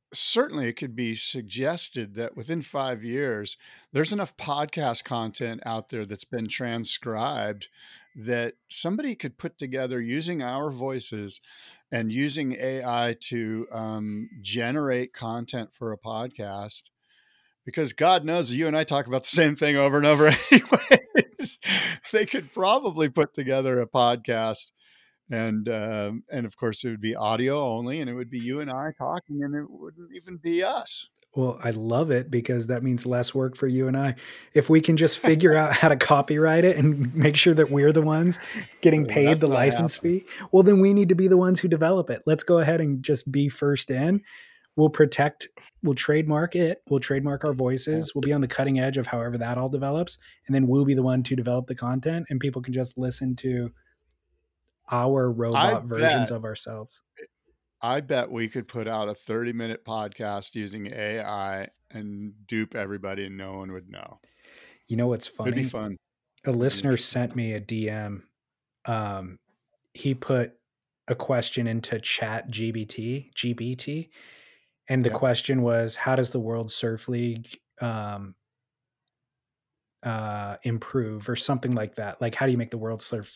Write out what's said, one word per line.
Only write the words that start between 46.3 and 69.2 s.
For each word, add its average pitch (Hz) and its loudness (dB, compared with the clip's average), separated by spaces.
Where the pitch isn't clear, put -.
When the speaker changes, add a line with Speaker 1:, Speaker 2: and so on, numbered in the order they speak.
Speaker 2:
it. 175 0
We'll 139 2
trademark 139 -2
our 151 2
voices. 131 -2
Speaker 1:
Yeah. - -12
Speaker 2:
We'll 143 -2
be 143 0
on 147 2
the 127 0
cutting 135 0
edge 135 0
of 127 -2
however 120 -6
that 120 -4
all 127 -2
develops. 139 -4
And 135 0
then 135 4
we'll 139 4
be 139 4
the 127 2
one 127 2
to 131 -2
develop 123 -2
the 131 -8
content, 131 -4
and 131 -2
people 131 -4
can 127 -8
just 127 -4
listen 127 -4
to 123 -4
our 127 2
robot 120 2
Speaker 1:
I 120 -4
Speaker 2:
versions 120 2
Speaker 1:
bet - -
Speaker 2:
of 113 -6
ourselves. 107 -12
Speaker 1:
I 127 -2
bet 131 -2
we 113 -4
could 113 -8
put 113 -8
out 110 -2
a 104 -8
thirty-minute 117 -6
podcast 104 -8
using 104 -10
A 107 -6
I 98 -6
and 104 -14
dupe 110 -6
everybody, 98 -8
and 98 -14
no 95 -12
one 95 -12
would 92 -16
know. - -18
Speaker 2:
You 117 -6
know 120 2
what's 117 -2
Speaker 1:
It'd 120 -2
be 135 -2
Speaker 2:
funny? 131 -4
Speaker 1:
fun. 107 -8
Speaker 2:
A - 0
Speaker 1:
It'd 127 0
be 117 0
Speaker 2:
listener 135 0
Speaker 1:
interesting. - -2
Speaker 2:
sent 120 -4
me 113 -4
a 104 -6
D 107 -6
M. 104 -10
Um, 101 -6